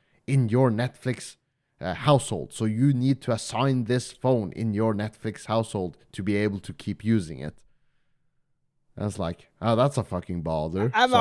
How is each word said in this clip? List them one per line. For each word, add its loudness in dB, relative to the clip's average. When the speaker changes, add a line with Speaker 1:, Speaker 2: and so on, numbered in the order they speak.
Speaker 1:
in 2
your 4
Netflix, -4
uh, -4
household, 0
so -4
you 4
need 0
to -2
assign 0
this -2
phone 0
in -2
your 2
Netflix -6
household -2
to -8
be 0
able 0
to -12
keep -8
using 0
it." -10
I -2
was -4
like, -6
"Oh, 2
that's 4
a 0
fucking -6
bother." -2
Speaker 2:
Am 4
Speaker 1:
So 6
I 6